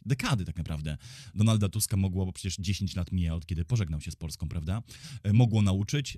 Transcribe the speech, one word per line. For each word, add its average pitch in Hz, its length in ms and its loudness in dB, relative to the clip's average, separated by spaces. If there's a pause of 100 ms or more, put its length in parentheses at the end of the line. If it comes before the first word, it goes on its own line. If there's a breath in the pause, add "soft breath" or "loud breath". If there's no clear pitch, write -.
dekady 135 400 0
tak 78 120 -6
naprawdę 78 400 -4 (380 loud breath)
Donalda 107 340 4
Tuska 104 280 -2
mogło, 95 280 2
bo 92 80 -4
przecież - 260 -6
dziesięć 98 360 -2
lat 90 160 -2
mija 85 240 2
od 82 100 -6
kiedy 80 200 -2
pożegnał 78 360 0
się - 100 -8
z - 40 -12
Polską, 76 340 -6
prawda? 87 340 -4 (400 loud breath)
E, 101 100 4
mogło 110 280 6
nauczyć, 104 560 0